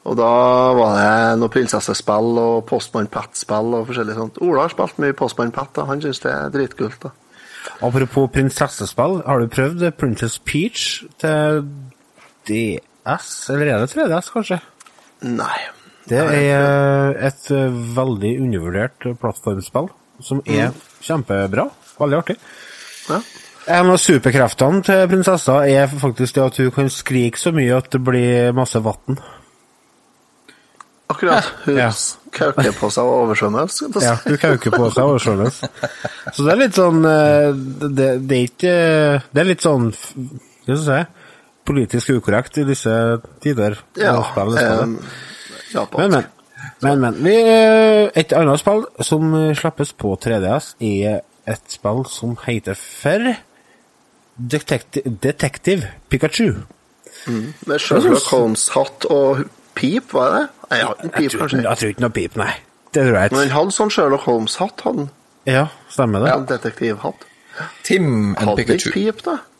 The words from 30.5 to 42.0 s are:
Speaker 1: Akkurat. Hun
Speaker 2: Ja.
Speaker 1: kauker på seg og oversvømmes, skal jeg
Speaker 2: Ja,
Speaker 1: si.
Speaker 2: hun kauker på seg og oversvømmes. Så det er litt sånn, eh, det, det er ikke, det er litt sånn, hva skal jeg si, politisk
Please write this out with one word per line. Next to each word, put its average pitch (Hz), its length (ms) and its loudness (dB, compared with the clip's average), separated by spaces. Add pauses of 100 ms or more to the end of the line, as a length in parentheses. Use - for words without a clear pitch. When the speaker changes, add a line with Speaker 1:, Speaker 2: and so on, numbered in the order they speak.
Speaker 1:
Akkurat. 196 340 2 (220)
Hun 143 120 2
Speaker 2:
Ja. 120 120 2 (420)
Speaker 1:
kauker 139 420 0
på 104 180 -2
seg 117 120 0
og 123 260 2
oversvømmes, 110 420 -2
skal 294 220 -8
jeg 202 100 0
Speaker 2:
Ja, 117 120 2
Speaker 1:
si. 127 140 -6
Speaker 2:
hun 147 80 2
kauker 131 340 0
på 120 220 2
seg 127 100 2
og 143 80 4
oversvømmes. 113 480 0 (760)
Så 143 120 -4
det 156 60 4
er 190 60 4
litt 262 160 2
sånn, 165 320 4
eh, 147 460 6 (380)
det, 135 380 0
det 135 100 2
er 123 100 2
ikke, 160 760 2 (100)
det 143 80 4
er 175 40 2
litt 185 160 0
sånn, 127 300 2 (760)
hva 135 120 0
skal 147 180 0
jeg 165 100 0
si, - 60 -20 (540)
politisk 123 440 0